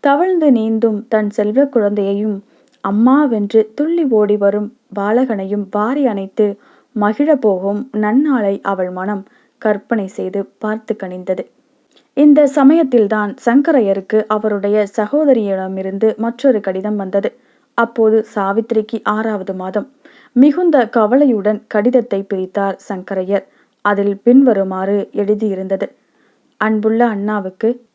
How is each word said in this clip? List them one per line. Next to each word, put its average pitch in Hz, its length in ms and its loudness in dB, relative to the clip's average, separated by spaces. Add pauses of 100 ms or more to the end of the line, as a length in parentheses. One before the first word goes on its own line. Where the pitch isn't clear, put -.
தவழ்ந்து 320 460 2
நீந்தும் 220 580 0
தன் 214 220 -2
செல்வ 214 340 0
குழந்தையையும் 208 720 -2 (460)
அம்மாவென்று 220 760 2 (120)
துள்ளி 330 340 -2
ஓடி 208 280 2
வரும் 202 320 0 (260)
பாலகனையும் 208 760 -2
வாரி 240 360 -2
அணைத்து 202 400 -2 (500)
மகிழப்போகும் 208 880 0 (100)
நன்னாளை 214 720 0
அவள் 190 280 -2
மனம் 196 340 -6 (380)
கற்பனை 208 440 -2
செய்து 190 340 -6 (180)
பார்த்து 220 360 -6
கனிந்தது. 185 480 -8 (720)
இந்த 294 300 6
சமயத்தில்தான் 262 840 2 (120)
சங்கரையருக்கு 233 840 2
அவருடைய 208 500 -2 (200)
சகோதரியிடமிருந்து 202 1200 0
மற்றொரு 233 440 0
கடிதம் 196 360 -4
வந்தது. 190 340 -4 (480)
அப்போது 220 460 2
சாவித்திரிக்கு 214 760 -4
ஆறாவது 208 520 -4
மாதம். 185 320 -6 (460)
மிகுந்த 302 440 4 (120)
கவலையுடன் 220 760 2
கடிதத்தை 220 560 0
பிரித்தார் 190 560 -6
சங்கரையர். 190 680 -6 (400)
அதில் 202 380 0
பின்வருமாறு 202 720 2 (160)
எழுதியிருந்தது: 196 760 -2 (720)
"அன்புள்ள 220 460 0
அண்ணாவுக்கு 208 640 -4 (240)